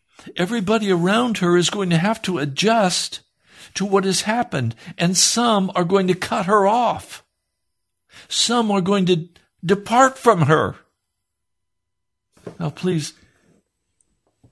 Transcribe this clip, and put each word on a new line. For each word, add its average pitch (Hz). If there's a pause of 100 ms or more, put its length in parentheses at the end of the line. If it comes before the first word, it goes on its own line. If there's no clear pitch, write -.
(380)
everybody 208
around 196
her 175
is 175
going 196
to 170
have 208
to 180
adjust 180 (520)
to 190
what 196
has 190
happened, 208 (220)
and 175
some 214
are 180
going 185
to 180
cut 214
her 196
off. 214 (1040)
Some 226
are 196
going 190
to 170 (380)
depart 220
from 196
her. 131 (1800)
Now, 165
please, 170 (1400)